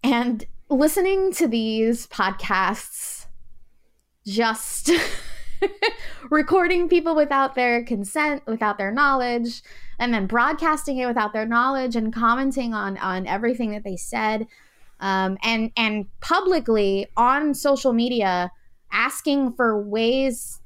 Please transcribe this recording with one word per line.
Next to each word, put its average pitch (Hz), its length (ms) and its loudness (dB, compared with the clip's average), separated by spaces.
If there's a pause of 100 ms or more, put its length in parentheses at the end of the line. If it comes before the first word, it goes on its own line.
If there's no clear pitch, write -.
And 240 420 0 (240)
listening 370 640 2
to 339 140 0
these 226 600 0
podcasts, - 1160 -2 (1000)
just 226 640 0 (800)
<laughs> - 580 -6
recording 349 600 4
people 330 260 4
without 277 400 2
their 240 280 2
consent, 269 640 -2
without 220 320 -2
their 196 140 -4
knowledge, 247 720 0 (360)
and 240 140 0
then 196 140 0
broadcasting 285 680 0
it 254 100 -2
without 233 260 0
their 220 120 -2
knowledge 247 500 0
and 220 180 -2
commenting 240 600 0
on, 196 240 -4
on 185 280 -4
everything 233 460 -2
that 208 120 -8
they 190 120 -6
said, 220 500 -2 (540)
um, 190 440 0
and, 226 340 0
and 214 280 0 (160)
publicly 226 840 2 (100)
on 269 360 2
social 269 400 2
media 208 580 0 (400)
asking 262 640 0
for 220 280 2
ways 233 840 0